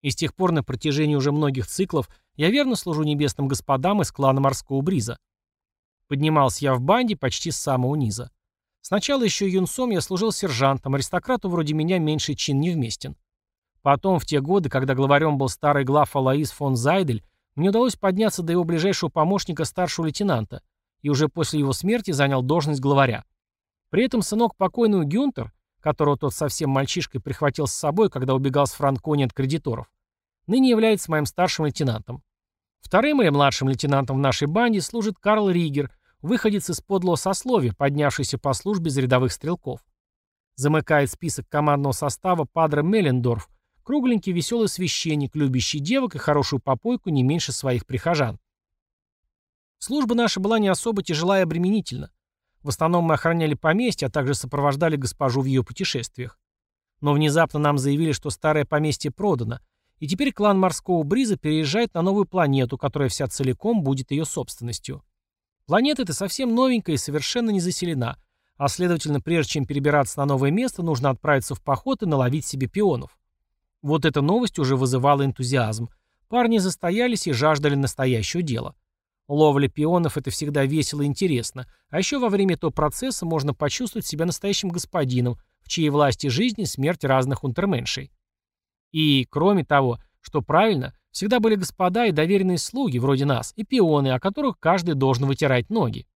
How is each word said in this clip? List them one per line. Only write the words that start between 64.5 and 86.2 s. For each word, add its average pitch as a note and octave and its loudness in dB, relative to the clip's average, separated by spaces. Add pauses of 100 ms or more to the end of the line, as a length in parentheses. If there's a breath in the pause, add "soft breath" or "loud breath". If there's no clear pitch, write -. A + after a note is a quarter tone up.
Планета C4 2
эта F3 -4
совсем A3+ -4
новенькая A#3+ 2
и - 0
совершенно D3+ -4
не G3 0
заселена, E3 -4 (380)
а C#3+ 0
следовательно, D#3 0
прежде D#3+ 0
чем C#3+ -2
перебираться C#3+ 0
на C#3 2
новое C#3 2
место, A3 -2
нужно C#3+ 0
отправиться C3+ 0
в - -14
поход A3+ -2
и - -4
наловить C#3 0
себе C3 -4
пионов. F3 -2 (640)
Вот D3 0
эта D3+ 2
новость G3+ 0
уже C3+ 2
вызывала C3 2
энтузиазм. B2 -2 (380)
Парни A#3 2
застоялись G3 0
и D#3 0
жаждали D3 2
настоящего C3 -2
дела. B2 -6 (540)
Ловля C#3+ 4
пионов — E3 0
это C3+ -6
всегда D3 -2
весело D3 -2
и - 0
интересно, C3+ -2 (220)
а D3+ -2
еще C4+ -2
во A#3+ 0
время G3 2
этого D#3+ -2
процесса E3+ -4
можно D3 -2
почувствовать F#3+ -4
себя D#3+ -4
настоящим F#3+ -4
господином, B2+ -2 (220)
в - -20
чьей D#3 0
власти C#3+ 2